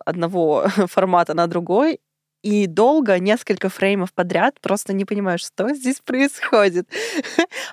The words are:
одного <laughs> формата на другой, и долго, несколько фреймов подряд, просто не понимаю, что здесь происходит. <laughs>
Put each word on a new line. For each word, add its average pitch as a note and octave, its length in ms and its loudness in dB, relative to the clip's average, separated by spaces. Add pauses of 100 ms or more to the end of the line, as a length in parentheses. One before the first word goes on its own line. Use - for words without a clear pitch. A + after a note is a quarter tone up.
одного E3+ 560 0
<laughs> G3 240 0
формата F3+ 460 2
на E3+ 120 2
другой, F3 520 0 (420)
и G#3 260 0
долго, G#3 520 4
несколько G3 500 0
фреймов F#3+ 440 -2
подряд, F3+ 480 0
просто G3+ 320 -2
не G3 120 -2
понимаю, G3 320 -2
что G#3+ 380 -4
здесь C4 240 -4
происходит. A3 880 0
<laughs> G4 600 -4 (240)